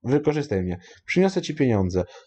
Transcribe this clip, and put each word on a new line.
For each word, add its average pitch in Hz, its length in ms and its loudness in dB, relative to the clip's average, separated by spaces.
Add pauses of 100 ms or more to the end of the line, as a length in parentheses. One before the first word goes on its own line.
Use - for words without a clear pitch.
wykorzystaj 147 600 0
mnie. 90 160 -4 (280)
Przyniosę 185 360 0
ci 151 120 -8
pieniądze. 95 500 2 (220)